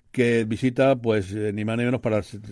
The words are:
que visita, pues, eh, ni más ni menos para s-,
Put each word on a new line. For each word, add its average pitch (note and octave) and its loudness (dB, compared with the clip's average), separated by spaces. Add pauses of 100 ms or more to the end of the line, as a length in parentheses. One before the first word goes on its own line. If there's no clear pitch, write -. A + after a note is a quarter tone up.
(100)
que A#2+ 2
visita, B2+ 2
pues, G#2+ 0
eh, G#2+ -2
ni G#2+ -4
más A2 -2
ni A#2+ 0
menos B2 0
para G#2+ 0
s-, G#2 -6 (120)